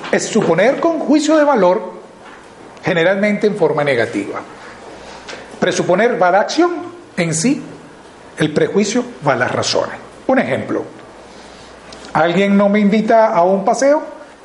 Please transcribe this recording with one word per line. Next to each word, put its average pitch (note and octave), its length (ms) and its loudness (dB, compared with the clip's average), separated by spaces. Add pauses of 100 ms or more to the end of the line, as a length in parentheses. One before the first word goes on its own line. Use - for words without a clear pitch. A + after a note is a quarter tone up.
(120)
es F#3+ 140 0
suponer G3+ 560 0
con E4 180 0
juicio D4 380 2
de D4 80 4
valor, G#3 480 2 (880)
generalmente G3 640 0
en G3 80 0
forma D3+ 300 0
negativa. A2 560 -2 (1160)
Presuponer F3+ 640 0
va F3+ 60 4
a F3 40 4
la F#3+ 100 4
acción E4 440 0 (320)
en E3+ 160 -2
sí, A3+ 280 0 (760)
el D3+ 140 0
prejuicio G3 520 0 (220)
va C#3 80 2
a A#2+ 40 0
las B2 140 -2
razones. - 440 -2 (320)
Un C4 120 2
ejemplo. A2+ 440 -4 (1300)
Alguien F3 400 2
no G3+ 140 4
me G#3 100 2
invita A3 480 4
a F#3 160 2
un F#3+ 220 2
paseo C#4 360 2 (440)